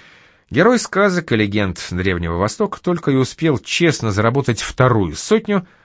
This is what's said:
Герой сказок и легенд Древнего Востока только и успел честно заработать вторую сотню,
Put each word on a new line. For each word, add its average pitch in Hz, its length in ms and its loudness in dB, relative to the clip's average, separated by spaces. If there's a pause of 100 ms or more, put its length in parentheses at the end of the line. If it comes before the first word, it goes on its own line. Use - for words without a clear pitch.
(500)
Герой 220 300 2
сказок 185 520 -2
и 120 40 2
легенд 101 560 -2
Древнего 87 440 -2
Востока 101 460 -2
только 175 300 -2
и 135 40 2
успел 131 440 0
честно 139 520 0
заработать 110 500 0
вторую 110 540 2
сотню, 208 520 0 (180)